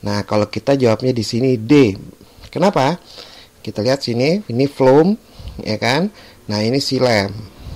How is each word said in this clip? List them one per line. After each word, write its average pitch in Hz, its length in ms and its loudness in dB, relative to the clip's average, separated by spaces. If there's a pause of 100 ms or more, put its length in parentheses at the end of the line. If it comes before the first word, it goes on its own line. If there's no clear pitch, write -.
Nah, 101 240 -4
kalau 107 240 -2
kita 139 240 0
jawabnya 127 400 0
di 113 80 -2
sini 127 320 0
D. 117 400 4 (560)
Kenapa? 165 480 0 (640)
Kita 107 160 -8
lihat 127 240 -2
sini, 139 480 0
ini 131 160 0
floem, 143 480 4 (480)
ya 107 160 -4
kan? 147 320 0 (400)
Nah, 104 80 -2
ini 123 240 -2
xilem. 117 480 0 (440)